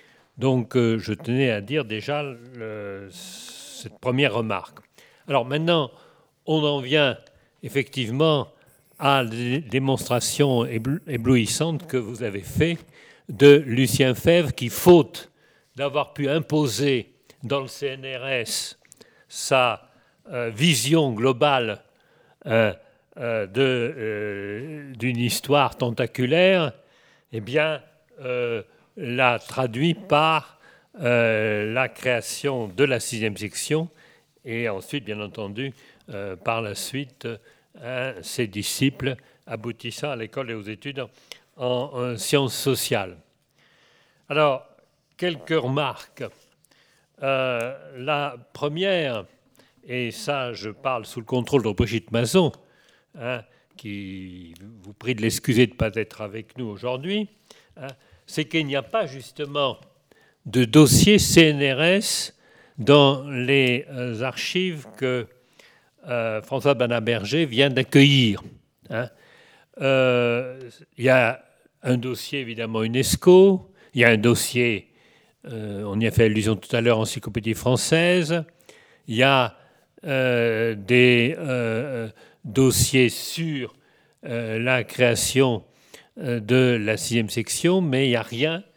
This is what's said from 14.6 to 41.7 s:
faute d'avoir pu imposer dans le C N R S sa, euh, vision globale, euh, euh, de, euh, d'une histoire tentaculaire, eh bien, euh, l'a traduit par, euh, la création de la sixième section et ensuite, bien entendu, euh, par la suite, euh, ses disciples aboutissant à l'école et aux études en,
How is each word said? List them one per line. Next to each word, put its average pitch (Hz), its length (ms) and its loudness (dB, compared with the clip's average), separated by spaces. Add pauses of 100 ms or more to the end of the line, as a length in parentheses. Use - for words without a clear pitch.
faute - 600 6 (460)
d'avoir 139 380 -4
pu 139 160 -2
imposer 143 840 0 (320)
dans 139 180 -2
le 135 60 -10
C 139 200 -8
N 135 180 -12
R 131 220 -12
S - 500 -6 (520)
sa, 123 600 0 (400)
euh, 123 200 -6
vision 135 640 2
globale, 123 720 0 (640)
euh, 113 260 2 (440)
euh, 113 280 -4
de, 98 160 -2 (360)
euh, 110 960 -8
d'une 123 240 -4
histoire 123 600 0
tentaculaire, 135 960 0 (580)
eh 113 80 -8
bien, 147 420 -2 (400)
euh, 123 400 -6 (360)
l'a 123 420 0
traduit 131 540 -2
par, 156 640 0 (400)
euh, 110 720 0
la 127 160 -2
création 123 800 -4
de 95 160 -2
la 131 160 2
sixième 107 380 -6
section 147 500 -4 (560)
et 117 240 -6
ensuite, 101 380 -8
bien 104 160 -8
entendu, 104 520 -10 (360)
euh, 101 260 -12
par 113 260 -4
la 104 140 -8
suite, - 500 -12 (560)
euh, 127 400 -8
ses - 260 -4
disciples 123 680 -2 (320)
aboutissant 117 640 -10
à 135 80 -8
l'école 117 340 -10
et - 20 -8
aux 110 100 -12
études 127 420 -12 (500)
en, 123 380 -4